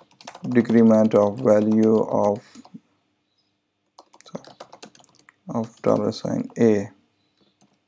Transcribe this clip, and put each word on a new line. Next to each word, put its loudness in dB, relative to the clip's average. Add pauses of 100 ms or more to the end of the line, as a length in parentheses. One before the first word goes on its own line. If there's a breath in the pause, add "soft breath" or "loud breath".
(500)
decrement 2
of 0
value 2
of, -2 (3000)
of -10
dollar 0
sign -8
A, 2 (960)